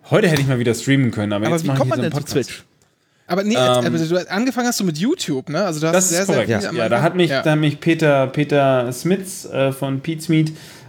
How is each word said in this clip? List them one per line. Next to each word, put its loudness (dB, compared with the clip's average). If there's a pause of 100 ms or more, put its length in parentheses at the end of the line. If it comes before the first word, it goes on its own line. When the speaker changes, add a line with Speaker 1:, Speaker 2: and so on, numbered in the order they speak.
(100)
Speaker 1:
Heute 4
hätte 2
ich 0
mal 2
wieder 2
streamen 2
können, -2
aber 0
Speaker 2:
Aber 0
Speaker 1:
jetzt -2
Speaker 2:
wie -2
Speaker 1:
mach 0
ich 2
Speaker 2:
kommt 0
Speaker 1:
hier -2
Speaker 2:
man -2
Speaker 1:
so -2
einen -6
Speaker 2:
denn -20
zu -6
Speaker 1:
Podcast. 0
Speaker 2:
Twitch? -16 (640)
Speaker 3:
Aber -2
nee, 0
Speaker 1:
Ähm, 2
Speaker 3:
also 0
du, -2
angefangen -2
hast -2
du -2
mit -2
YouTube, -4
ne? -2
Also -4
du 0
hast 2
Speaker 1:
Das 2
Speaker 3:
sehr, 0
Speaker 1:
ist -2
Speaker 3:
sehr 0 (100)
Speaker 1:
korrekt. 0
Speaker 3:
viel -4
am -6
Speaker 1:
Ja, 0
da 2
Speaker 3:
Anfang 2
Speaker 1:
hat 0
mich, 2
Speaker 3:
Ja. 0
Speaker 1:
da 2
hat 2
mich 0
Peter, 2
Peter 2
Smits, -4
äh, 0
von -4
Pete's -8
Meat, 2 (360)